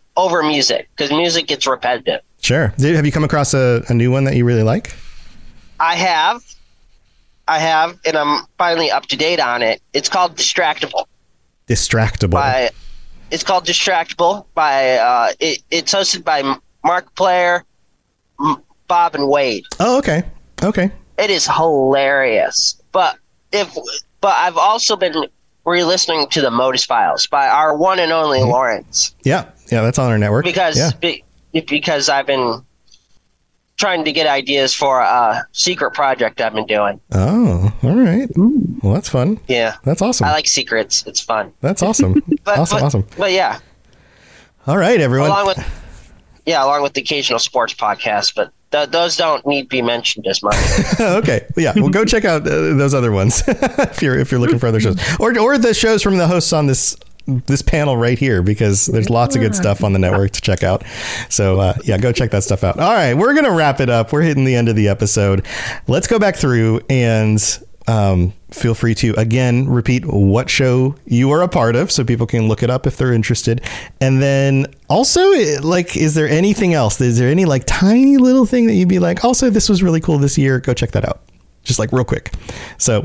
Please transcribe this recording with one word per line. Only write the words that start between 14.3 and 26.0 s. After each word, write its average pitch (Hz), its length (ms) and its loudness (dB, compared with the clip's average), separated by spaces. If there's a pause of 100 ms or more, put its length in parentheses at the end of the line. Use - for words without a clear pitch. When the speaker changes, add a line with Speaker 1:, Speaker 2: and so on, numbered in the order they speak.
Speaker 1:
by, 135 440 2
uh, 117 420 2
it, 156 320 -4
it's 160 220 -2
hosted 185 300 -2
by 151 160 0
M-, 135 220 -4 (220)
Mark 175 320 -2
Player, 180 480 0 (760)
M-, 151 220 -2 (260)
Bob, 170 280 0
and 143 140 -2
Wade. 131 340 0 (160)
Speaker 2:
Oh, 247 180 2
okay. 180 260 0 (380)
Okay. 190 300 0 (260)
Speaker 1:
It 208 120 0
is 180 180 -2
hilarious. 139 1300 0 (120)
But 180 260 0 (340)
if, 196 240 -4 (460)
but 190 160 2
I've 165 200 0
also 214 380 0
been 160 300 -2 (400)
re-listening 170 640 0